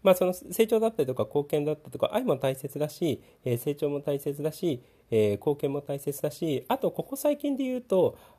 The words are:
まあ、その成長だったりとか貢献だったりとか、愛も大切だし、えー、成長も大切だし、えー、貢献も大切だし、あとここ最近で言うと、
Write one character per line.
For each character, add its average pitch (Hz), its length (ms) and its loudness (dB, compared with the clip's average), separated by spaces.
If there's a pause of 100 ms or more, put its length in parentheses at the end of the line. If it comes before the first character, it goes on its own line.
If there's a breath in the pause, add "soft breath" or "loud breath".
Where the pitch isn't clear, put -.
ま 190 100 8
あ、 - 20 8
そ 185 100 0
の 180 80 2
成 185 340 0
長 226 140 2
だ 220 80 4
っ 220 60 -6
た - 80 0
り 127 40 0
と 127 80 -2
か 110 100 0
貢 143 220 -2
献 147 180 0
だ 151 80 0
っ 147 40 -4
た - 100 -18
り - 60 -18
と - 60 -8
か、 - 140 2
愛 247 120 0
も 175 120 2
大 135 200 0
切 - 220 -8
だ 147 100 0
し、 147 340 -2 (220 soft breath)
え 123 100 0
ー、 117 40 0
成 143 160 -2
長 147 160 -2
も 143 100 -4
大 143 180 -2
切 143 240 -6
だ 151 100 -2
し、 156 300 -2 (280 soft breath)
え 113 60 2
ー、 107 160 6
貢 143 240 0
献 143 160 0
も 143 80 -4
大 143 180 -6
切 143 240 -6
だ 147 80 0
し、 156 380 -2
あ 269 100 2
と 180 120 0
こ - 120 -6
こ - 140 -8
最 294 200 2
近 285 200 -2
で 269 80 -2
言 254 140 -2
う - 20 -8
と、 185 360 2 (220 loud breath)